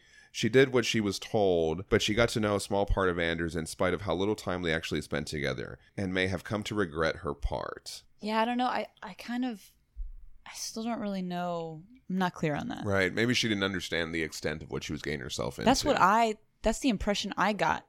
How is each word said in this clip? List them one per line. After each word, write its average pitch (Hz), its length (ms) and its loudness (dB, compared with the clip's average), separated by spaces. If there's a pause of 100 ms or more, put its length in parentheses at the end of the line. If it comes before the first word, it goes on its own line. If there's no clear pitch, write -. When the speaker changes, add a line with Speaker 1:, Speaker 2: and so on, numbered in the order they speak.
(320)
Speaker 1:
She - 160 0
did 131 240 6
what 120 140 4
she 117 140 2
was 101 200 0
told, 90 680 4
but 104 120 6
she 107 120 2
got 117 160 4
to 117 100 -2
know 104 160 2
a 98 40 2
small 101 260 0
part 95 240 2
of 85 100 0
Anders 82 340 0
in 82 120 -4
spite 90 280 0
of 82 60 -2
how 95 140 -2
little 98 200 2
time 90 280 -4
they 82 120 2
actually 80 280 -2
spent 73 240 -4
together, 65 520 -4 (160)
and 98 200 -4
may 92 140 2
have 95 140 -4
come 107 220 -4
to 110 100 -6
regret 80 420 0
her 73 180 -6
part." - 680 -8 (180)
Speaker 2:
Yeah, 214 200 -2
I 226 60 2
don't 240 100 -2
know. 247 120 0
I, 214 180 -4 (160)
I 208 160 -12
kind 247 260 -4
of, 233 160 -6 (840)
I - 80 -16
still - 280 -8
don't 226 160 -2
really 202 220 -4
know. 175 640 -6 (260)
I'm 185 80 -2
not 185 160 2
clear 151 240 0
on - 120 -6
that. - 180 -6
Speaker 1:
Right. 95 260 4
Maybe 113 220 2
she 117 140 2
didn't 101 160 2
understand 85 500 -2
the 82 80 0
extent 78 400 -4
of - 80 -14
what 67 120 -4
she - 100 -6
was 73 100 -6
getting 73 180 -2
herself 62 380 -6
into. - 80 0
Speaker 2:
That's 269 180 4
what 285 160 2
I, 214 360 4 (260)
that's 220 160 0
the 285 100 2
impression 202 480 0
I 190 160 2
got. 170 360 0